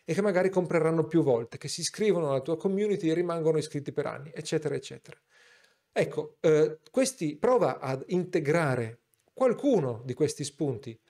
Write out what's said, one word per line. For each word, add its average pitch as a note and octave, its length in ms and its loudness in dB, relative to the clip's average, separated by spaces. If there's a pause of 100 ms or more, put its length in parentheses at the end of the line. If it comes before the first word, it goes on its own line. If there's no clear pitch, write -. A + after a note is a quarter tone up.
e E3 100 -6
che F#3+ 80 0
magari F#3+ 280 2
compreranno E3 560 2
più E3 160 4
volte, A#2+ 360 0
che - 100 -12
si - 140 -8
iscrivono E3+ 480 0
alla C3+ 120 0
tua D#3+ 160 -2
community G3 520 0
e D#3+ 40 2
rimangono E3 440 0
iscritti D3 340 -6
per C#3 160 -4
anni, C3 260 -10
eccetera, D3+ 420 -4
eccetera. - 420 -14 (760)
Ecco, - 480 -2
eh, D#3 400 4 (100)
questi, F3 480 -2
prova A3+ 420 2
ad C3 280 -4
integrare D3 920 0 (400)
qualcuno G3 640 2
di B2+ 100 -8
questi D3 300 -2
spunti, B2 540 -8 (120)